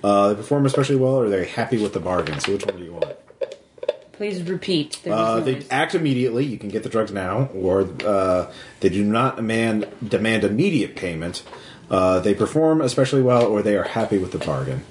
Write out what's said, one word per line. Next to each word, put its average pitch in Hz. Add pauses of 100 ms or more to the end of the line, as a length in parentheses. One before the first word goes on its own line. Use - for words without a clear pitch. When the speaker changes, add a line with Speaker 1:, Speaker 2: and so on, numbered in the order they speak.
Speaker 1:
Uh, 101
they 104
perform 139
especially 135
well, 131
or 120
they're 92
happy 113
with 101
the 98
bargain. 82
So 98
which 98
one 98
do 90
you 85
want? 82 (1080)
Speaker 2:
Please 202
repeat. 170
There 135
was 113
Speaker 1:
Uh, -
they 127
Speaker 2:
noise. -
Speaker 1:
act 156
immediately. 131
You 117
can 104
get 107
the -
drugs 107
now, 98
or, 92 (160)
uh, 92 (360)
they 98
do 98
not 113
demand, 113 (200)
demand 107
immediate 113
payment. 85 (480)
Uh, 92
they 101
perform 156
especially 135
well, 123
or 104
they 104
are 90
happy 110
with 92
the 82
bargain. 67